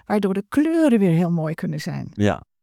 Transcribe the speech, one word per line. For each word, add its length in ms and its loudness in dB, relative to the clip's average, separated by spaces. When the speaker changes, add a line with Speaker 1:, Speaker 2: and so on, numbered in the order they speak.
Speaker 1:
waardoor 300 -2
de 140 -6
kleuren 500 2
weer 120 4
heel 200 2
mooi 240 -2
kunnen 260 -6
zijn. 320 -10
Speaker 2:
Ja. 300 0